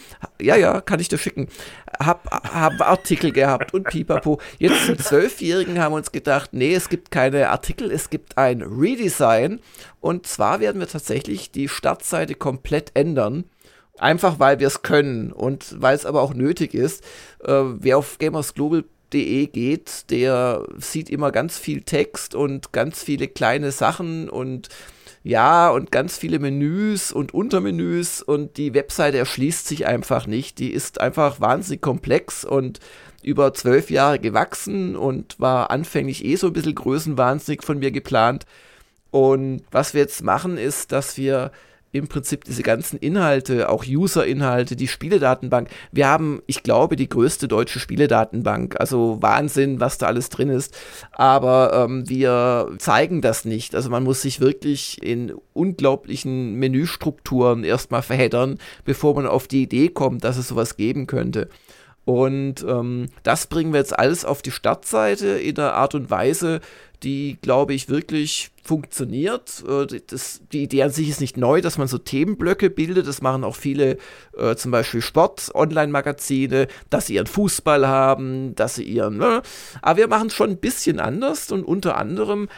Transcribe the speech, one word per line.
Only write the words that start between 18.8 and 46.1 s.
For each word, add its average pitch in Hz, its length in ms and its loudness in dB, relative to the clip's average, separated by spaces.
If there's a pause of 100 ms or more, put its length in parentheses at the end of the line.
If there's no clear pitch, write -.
punkt - 120 -12 (180)
de 131 340 0
geht, - 640 -4
der 123 540 2 (120)
sieht - 320 -8
immer 143 220 -2
ganz 151 260 -2
viel 147 260 -6
Text - 520 -4
und 139 380 -4
ganz 131 320 -4
viele 135 240 -4
kleine 139 420 0
Sachen 165 580 -4
und 131 420 -8 (520)
ja, 147 480 6
und 127 220 0
ganz 143 260 -2
viele 165 220 -2
Menüs 156 720 -2
und 139 200 -4
Untermenüs 175 880 -2
und 147 340 -4
die 143 180 -4
Webseite 139 440 2
erschließt 131 500 -2
sich 151 180 -4
einfach 120 400 0
nicht. 120 320 -6
Die 127 140 -6
ist - 280 -6
einfach 139 400 0
wahnsinnig 139 400 -2
komplex - 640 -2
und 131 360 -2 (420)
über 135 320 2
zwölf 131 340 4
Jahre 143 300 4
gewachsen 190 800 -2
und - 420 -4
war 127 320 2
anfänglich 139 540 -4
eh 139 100 0
so 190 140 0
ein 165 40 -2
bisschen 160 220 -2
größenwahnsinnig 143 880 0
von 151 160 -2
mir 135 140 -2
geplant. 127 540 0 (680)
Und 135 580 2
was - 240 0
wir 147 60 4
jetzt 143 240 0
machen, 156 340 0
ist, 131 320 -4
dass - 260 -4
wir 135 360 -2 (420)
im 143 140 -4
Prinzip - 360 -6
diese 127 180 -6
ganzen 147 360 -2
Inhalte, 139 680 0
auch 110 200 0
User-Inhalte, 135 880 0
die 127 120 -4
Spieledatenbank. 131 800 0 (240)
Wir 135 160 4
haben, 151 380 2